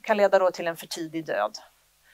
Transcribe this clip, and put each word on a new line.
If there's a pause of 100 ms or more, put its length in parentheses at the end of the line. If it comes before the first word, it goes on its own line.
kan
leda
då
till
en
för
tidig
död. (560)